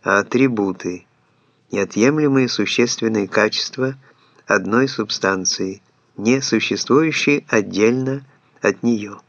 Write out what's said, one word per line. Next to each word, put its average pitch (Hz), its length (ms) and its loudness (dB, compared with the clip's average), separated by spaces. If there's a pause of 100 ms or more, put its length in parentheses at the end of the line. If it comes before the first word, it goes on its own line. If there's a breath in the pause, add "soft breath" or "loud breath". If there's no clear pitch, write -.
а 98 160 2
атрибуты, 101 840 -2 (640)
неотъемлемые 131 760 2
существенные 110 760 0
качества 127 720 -2 (500 soft breath)
одной 104 400 2
субстанции, 98 960 -4 (340)
не 120 240 2
существующие 143 1080 0
отдельно 117 760 0 (360 soft breath)
от 101 240 -2
неё. 104 440 -2